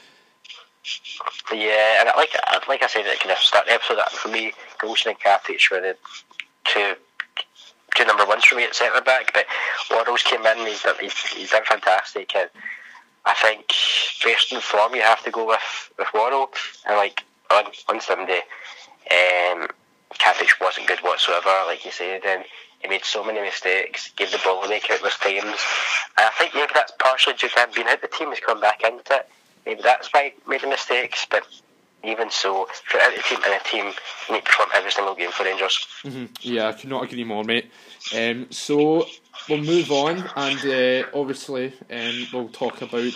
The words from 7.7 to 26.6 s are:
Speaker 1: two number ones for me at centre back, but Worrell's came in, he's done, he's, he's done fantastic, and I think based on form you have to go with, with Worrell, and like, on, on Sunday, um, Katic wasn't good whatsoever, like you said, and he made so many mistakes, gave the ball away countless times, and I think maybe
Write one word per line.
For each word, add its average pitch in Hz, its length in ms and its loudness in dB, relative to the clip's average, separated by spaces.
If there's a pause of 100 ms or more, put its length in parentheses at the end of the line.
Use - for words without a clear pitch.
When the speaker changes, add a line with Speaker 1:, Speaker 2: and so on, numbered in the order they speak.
Speaker 1:
two 120 100 4
number 104 200 4
ones 110 200 4
for 127 100 6
me 120 80 0
at 110 120 -2
centre 123 260 2
back, 131 320 2
but 104 120 2 (460)
Worrell's 117 320 2
came 113 220 0
in, 113 200 2
he's 107 160 -6
done, - 180 2
he's, 98 180 -8 (100)
he's - 240 -8
done 110 140 4
fantastic, 98 680 0
and 90 140 0 (760)
I - 100 4
think 110 320 2 (580)
based - 280 2
on 113 80 -4
form 110 340 2
you 117 60 0
have 110 220 6
to 117 80 -6
go 113 160 -4
with, - 500 -2
with 95 160 -4
Worrell, 127 380 0 (340)
and 104 120 2
like, 101 260 0 (280)
on, 104 140 6 (220)
on 110 140 -2
Sunday, 92 400 -2 (680)
um, 90 560 2 (480)
Katic - 440 4
wasn't 92 280 -2
good 90 120 2
whatsoever, 90 520 2 (160)
like - 180 -4
you 90 60 -12
said, 95 340 -6
and 95 180 -2 (380)
he - 80 -8
made 98 160 -4
so 104 180 -4
many 110 180 -4
mistakes, - 760 -4
gave 98 160 -2
the 104 120 -2
ball 95 200 0
away 104 180 -2
countless - 380 -2
times, 101 240 -2
and - 840 0
I 110 120 4
think - 180 0
maybe 143 180 0